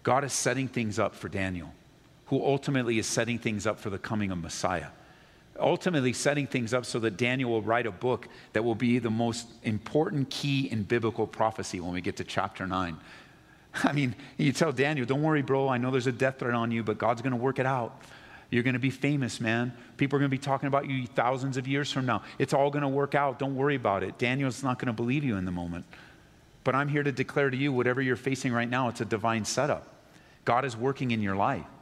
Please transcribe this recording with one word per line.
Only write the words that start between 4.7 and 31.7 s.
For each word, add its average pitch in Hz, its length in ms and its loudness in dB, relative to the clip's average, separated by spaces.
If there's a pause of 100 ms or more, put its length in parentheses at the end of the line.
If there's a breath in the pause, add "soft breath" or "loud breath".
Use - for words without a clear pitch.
Ultimately 147 540 2
setting 147 320 0
things 120 280 -2
up 123 120 0
so - 140 -2
that 110 180 0
Daniel 123 320 0
will 113 120 2
write 113 260 2
a 104 40 -4
book 113 360 -2 (260 loud breath)
that 110 100 2
will 117 120 2
be 120 240 4
the 117 100 0
most 113 380 0 (160)
important 139 680 0
key 139 400 0
in 107 140 -2
biblical 113 420 0
prophecy 107 540 -2
when 87 140 -4
we 90 80 -2
get 92 160 -4
to 95 60 -8
chapter 92 440 -2
nine. 87 300 -2 (420 loud breath)
<laughs> - 440 -10
I 254 80 4
mean, 139 220 0 (240 loud breath)
you 147 140 2
tell 160 200 2
Daniel, 135 340 0
"Don't 135 180 0
worry, 156 180 2
bro, 135 260 2
I 127 100 2
know 127 120 0
there's 131 160 4
a 131 60 4
death 131 280 2
threat 123 140 0
on 117 160 2
you, 113 140 0
but 104 140 0
God's 113 240 2
gonna 127 160 0
work 127 220 0
it 127 60 2
out. 127 360 -2 (500 loud breath)
You're 120 120 2
gonna 127 140 2
be 131 140 0
famous, 139 500 0
man. 117 320 0 (220 loud breath)
People 139 220 2
are - 20 4
gonna 139 100 2
be 131 80 0
talking 135 300 -2
about 139 200 0
you 131 200 -2
thousands 131 500 0
of 131 100 -4
years 139 240 0
from 131 140 -2
now. 113 160 2 (160 loud breath)
It's 131 160 2
all 143 160 4
gonna 143 180 0
work 139 280 0
out. 143 240 2
Don't 139 160 -2
worry 139 200 2
about 101 280 0
it." 95 140 -6
Daniel's 131 460 0
not 127 160 0
gonna 123 140 -2
believe 120 300 0
you 113 140 0
in 92 80 -2
the 90 60 -2
moment. 87 340 -6 (800 loud breath)
But 127 100 2
I'm 143 140 0
here 147 140 0
to 143 80 0
declare 139 380 0
to 127 80 -2
you, 139 140 0
whatever 123 300 2
you're 127 140 2
facing 135 360 -2
right 117 180 0
now, 123 200 2
it's 113 120 -6
a 113 40 0
divine 110 400 0
setup. 131 420 0 (580 loud breath)
God 120 200 4
is 113 120 -6
working 131 340 -2
in 113 100 0
your 98 140 0
life. 107 300 2 (160)